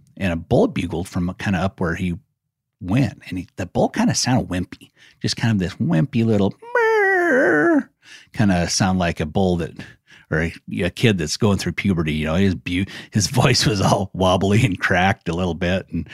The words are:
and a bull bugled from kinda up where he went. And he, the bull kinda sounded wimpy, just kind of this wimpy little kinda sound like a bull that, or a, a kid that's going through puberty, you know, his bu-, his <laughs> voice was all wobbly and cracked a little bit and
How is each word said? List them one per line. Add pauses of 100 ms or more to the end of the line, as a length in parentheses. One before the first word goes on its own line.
(160)
and
a
bull
bugled
from
kinda
up
where
he (600)
went.
And
he,
the
bull
kinda
sounded
wimpy, (300)
just
kind
of
this
wimpy
little (1800)
kinda
sound
like
a
bull
that, (580)
or
a, (300)
a
kid
that's
going
through
puberty,
you
know,
his
bu-, (280)
his
<laughs>
voice
was
all
wobbly
and
cracked
a
little
bit
and